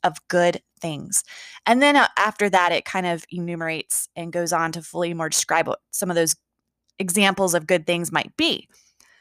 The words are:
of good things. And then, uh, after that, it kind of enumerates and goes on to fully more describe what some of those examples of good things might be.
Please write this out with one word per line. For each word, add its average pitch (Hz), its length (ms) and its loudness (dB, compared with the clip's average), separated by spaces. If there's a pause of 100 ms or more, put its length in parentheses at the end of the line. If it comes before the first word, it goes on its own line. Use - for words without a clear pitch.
of 170 140 0 (120)
good 175 320 2 (200)
things. 165 420 -6 (420)
And 240 160 4
then, 285 140 6
uh, 254 220 6
after 208 340 2
that, 175 220 4
it 151 120 0
kind 185 220 -4
of 170 240 -2
enumerates 165 880 -6
and 170 160 -8
goes 170 200 -2
on 165 200 0
to 165 100 -10
fully 170 320 -4
more 160 140 -4
describe 156 400 0
what - 120 -4 (120)
some 180 180 -4
of 170 60 0
those 165 180 2 (640)
examples 190 560 2
of 165 140 0
good 170 180 2
things 175 240 -2
might - 260 -4
be. 311 320 -2 (520)